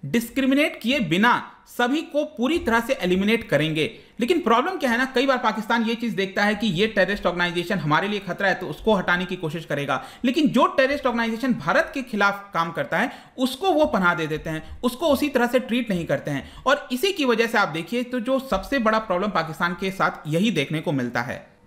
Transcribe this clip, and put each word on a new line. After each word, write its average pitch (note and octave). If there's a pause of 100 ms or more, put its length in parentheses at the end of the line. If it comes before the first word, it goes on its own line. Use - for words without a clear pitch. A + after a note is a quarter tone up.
डिस्क्रिमिनेट C4
किए C4
बिना F#3+ (140)
सभी B3+
को D4+
पूरी D4
तरह A3+
से A#3+
एलिमिनेट G3
करेंगे। D3+ (200)
लेकिन B3+
प्रॉब्लम D#4
क्या C4+
है A3+
ना, B3+
कई B3+
बार C4
पाकिस्तान A3+
ये A3+
चीज A3+
देखता F#3+
है G#3
कि A3
ये G#3
टेररिस्ट G3+
ऑर्गेनाइजेशन F3
हमारे D#3
लिए G#3
खतरा F#3+
है, F3+
तो F3
उसको F#3
हटाने F3+
की F3+
कोशिश D#3+
करेगा, C#3 (220)
लेकिन C#4
जो B3
टेररिस्ट C#4
ऑर्गेनाइजेशन A#3
भारत B3
के C4+
खिलाफ G3+
काम E3+
करता D#3
है, A3+ (260)
उसको C4
वो D4+
पनाह F#3+
दे D#3
देते D3+
हैं, D#3
उसको B3
उसी D4
तरह A#3+
से B3+
ट्रीट B3
नहीं F3
करते D3
हैं। C#3 (140)
और C#4
इसी F#4
की D#4
वजह A#3
से A3+
आप G3
देखिए, E3+
तो B3
जो C4
सबसे B3+
बड़ा A3
प्रॉब्लम G3
पाकिस्तान F3
के F#3+
साथ F3+ (160)
यही E3+
देखने D#3
को E3
मिलता B2
है। -